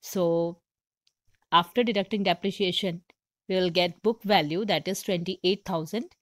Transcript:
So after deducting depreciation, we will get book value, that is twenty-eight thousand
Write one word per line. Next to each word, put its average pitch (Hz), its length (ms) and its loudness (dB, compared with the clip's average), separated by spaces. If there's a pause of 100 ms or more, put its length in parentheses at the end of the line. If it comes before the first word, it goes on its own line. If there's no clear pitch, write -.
So 170 580 -2 (920)
after 175 300 4
deducting 202 420 0
depreciation, 185 760 0 (480)
we 190 60 -2
will 185 160 2
get 170 320 0
book 226 220 -2
value, 180 420 2
that 180 220 -2
is 190 140 -6
twenty-eight 185 640 -2
thousand 196 580 -6